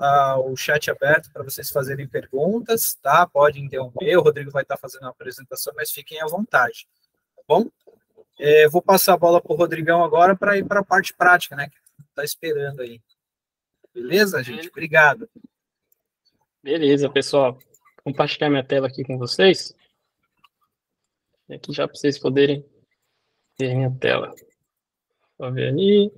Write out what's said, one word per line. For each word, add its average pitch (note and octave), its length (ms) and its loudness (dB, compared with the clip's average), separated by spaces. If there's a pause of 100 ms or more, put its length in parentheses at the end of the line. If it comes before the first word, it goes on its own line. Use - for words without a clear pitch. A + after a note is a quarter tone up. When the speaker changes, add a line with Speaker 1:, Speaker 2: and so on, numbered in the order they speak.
Speaker 1:
ah, C#3 400 2
o C3 160 -4
chat D3+ 340 -2
aberto D3 400 0
pra - 140 -14
vocês C#3+ 260 -12
fazerem C3+ 380 -6
perguntas, G3 840 -4
tá? D#3+ 320 2
Pode C#3+ 340 2
interromper, C3+ 560 -4
o E3 60 6
Rodrigo C#3+ 280 2
vai C3+ 140 -4
tá - 140 -8
fazendo - 260 -18
a B2+ 60 -14
apresentação, - 680 -14
mas D3+ 140 -8
fiquem D#3 320 -12
à D#3 40 -6
vontade, D3+ 640 -2 (480)
tá - 100 -20
bom? E3+ 220 2 (720)
É, D3+ 280 6
vou E3+ 120 0
passar F#3+ 320 2
a F3 60 4
bola E3+ 200 4
pro E3 160 -6
Rodrigão E3 480 0
agora E3+ 320 4
pra G3+ 220 -2
ir G3 80 -4
pra G3+ 180 -2
parte F#3+ 300 -2
prática, F3 420 2
né, C#3+ 140 -8
que - 80 -20 (380)
tá C#3+ 100 -8
esperando C#3+ 560 -6
aí. A#2+ 220 -14 (920)
Beleza, D#3 440 0
gente? B2 180 -8
Speaker 2:
Beleza. - 140 -12
Speaker 1:
Obrigado. D3+ 580 2 (1300)
Speaker 2:
Beleza, C#3 500 2
pessoal. C3+ 420 2
Vou - 600 -14
compartilhar D3+ 360 -2
minha C#3 160 0
tela C3+ 220 -2
aqui C3 180 -8
com B2+ 140 -10
vocês. F3+ 580 0 (1700)
Aqui C#3+ 260 -16
já C#3+ 120 -6
pra - 80 -12
vocês C#3+ 240 -4
poderem C#3 460 0 (960)
ver B2+ 160 -4
minha C3 260 -2
tela. - 340 -2 (1000)
Só B2+ 140 -10
ver B2+ 180 -4
ali. G3+ 500 2